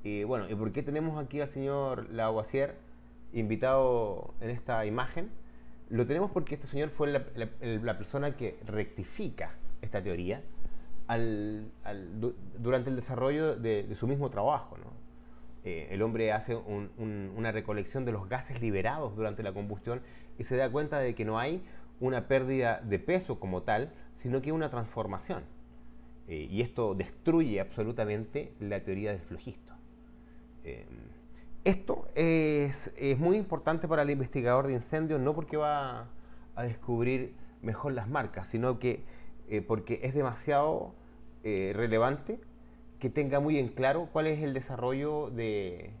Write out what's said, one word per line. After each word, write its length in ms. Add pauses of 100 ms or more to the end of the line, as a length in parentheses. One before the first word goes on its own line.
Y 200
bueno, 240
¿y 60
por 180
qué 100
tenemos 400
aquí 200
al 80
señor 600
Lavoisier 640 (580)
invitado 1040
en 80
esta 380
imagen? 420 (640)
Lo 160
tenemos 240
porque 240
este 120
señor 220
fue 200
la, 260
la, 160 (100)
el, 240
la 140
persona 380
que 280
rectifica 840 (320)
esta 200
teoría 400 (640)
al, 640 (140)
al, 360
du-, 140 (240)
durante 300
el 80
desarrollo 600
de, 260
de 120
su 120
mismo 240
trabajo, 480
¿no? 80 (800)
Eh, 260
el 100
hombre 320
hace 240
un, 400
un, 400
una 160
recolección 540
de 60
los 160
gases 340
liberados 520
durante 280
la 100
combustión 480 (380)
y 60
se 120
da 140
cuenta 280
de 160
que 120
no 120
hay 240 (380)
una 280
pérdida 520
de 180
peso 420
como 220
tal, 300 (220)
sino 260
que 120
una 180
transformación. 720 (840)
Eh, 220
y 100
esto 340
destruye 680
absolutamente 1000
la 240
teoría 260
del 100
flogisto. 540 (920)
Eh, 220 (800)
esto 500
es, 840
es 220
muy 180
importante 520
para 140
el 80
investigador 560
de 80
incendios, 460
no 140
porque 220
va 520 (460)
a 80
descubrir 720 (280)
mejor 300
las 160
marcas, 400
sino 300
que, 240 (460)
eh, 120
porque 420
es 120
demasiado, 800 (480)
eh, 320
relevante 640 (580)
que 120
tenga 300
muy 180
en 100
claro 440
cuál 140
es 160
el 120
desarrollo 760
de 720